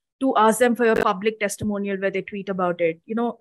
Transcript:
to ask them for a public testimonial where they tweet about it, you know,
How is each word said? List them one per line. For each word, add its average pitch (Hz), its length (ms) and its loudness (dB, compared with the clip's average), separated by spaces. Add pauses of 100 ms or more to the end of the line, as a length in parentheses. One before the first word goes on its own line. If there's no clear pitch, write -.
(200)
to 269 180 2
ask 214 220 4
them 247 140 4
for 233 120 2
a 220 100 4
public 220 440 -2
testimonial 202 580 -4
where 196 120 0
they 185 120 -4
tweet 196 260 -10
about 180 320 -2
it, 165 240 0
you 220 100 -8
know, 233 260 -2